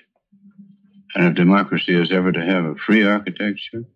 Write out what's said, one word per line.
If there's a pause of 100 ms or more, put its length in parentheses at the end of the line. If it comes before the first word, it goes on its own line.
(1160)
And
if
democracy
is
ever
to
have
a
free
architecture, (120)